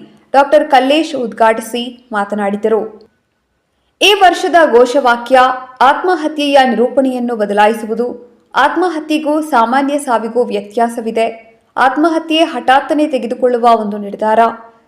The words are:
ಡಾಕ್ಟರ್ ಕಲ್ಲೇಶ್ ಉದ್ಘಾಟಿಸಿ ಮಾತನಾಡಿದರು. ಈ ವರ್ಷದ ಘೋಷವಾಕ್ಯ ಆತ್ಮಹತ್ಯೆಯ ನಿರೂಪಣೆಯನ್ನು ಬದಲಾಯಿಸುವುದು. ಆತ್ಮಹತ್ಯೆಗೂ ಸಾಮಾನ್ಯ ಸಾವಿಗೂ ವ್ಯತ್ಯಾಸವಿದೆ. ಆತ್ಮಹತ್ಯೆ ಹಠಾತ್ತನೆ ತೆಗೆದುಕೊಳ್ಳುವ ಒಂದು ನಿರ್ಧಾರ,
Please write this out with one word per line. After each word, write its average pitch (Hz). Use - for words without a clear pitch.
ಡಾಕ್ಟರ್ 294
ಕಲ್ಲೇಶ್ 285
ಉದ್ಘಾಟಿಸಿ 240
ಮಾತನಾಡಿದರು. 208
ಈ 381
ವರ್ಷದ 359
ಘೋಷವಾಕ್ಯ 247
ಆತ್ಮಹತ್ಯೆಯ 294
ನಿರೂಪಣೆಯನ್ನು 247
ಬದಲಾಯಿಸುವುದು. 214
ಆತ್ಮಹತ್ಯೆಗೂ 302
ಸಾಮಾನ್ಯ 269
ಸಾವಿಗೂ 233
ವ್ಯತ್ಯಾಸವಿದೆ. 226
ಆತ್ಮಹತ್ಯೆ 320
ಹಠಾತ್ತನೆ 285
ತೆಗೆದುಕೊಳ್ಳುವ 247
ಒಂದು 208
ನಿರ್ಧಾರ, 214